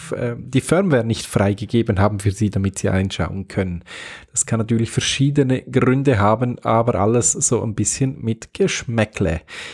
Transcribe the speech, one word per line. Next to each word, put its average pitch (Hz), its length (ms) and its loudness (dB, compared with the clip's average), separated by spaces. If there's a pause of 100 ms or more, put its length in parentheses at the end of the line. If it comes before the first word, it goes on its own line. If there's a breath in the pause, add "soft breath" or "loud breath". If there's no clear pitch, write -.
(120)
äh, 120 260 -4
die 127 240 -2
Firmware 156 420 2
nicht 110 220 -2
freigegeben 101 760 0
haben 101 200 2
für 101 120 0
sie, 107 180 0
damit 98 300 -2
sie 101 80 -2
einschauen 95 600 -2
können. 90 340 -4 (480 loud breath)
Das - 140 -4
kann 113 140 -2
natürlich 113 320 0
verschiedene 135 720 0
Gründe 131 560 2
haben, 117 400 2
aber 117 360 2
alles 110 380 2
so - 280 0
ein 104 140 -4
bisschen - 460 -2
mit 113 320 -6
Geschmäckle. 107 880 0 (320 loud breath)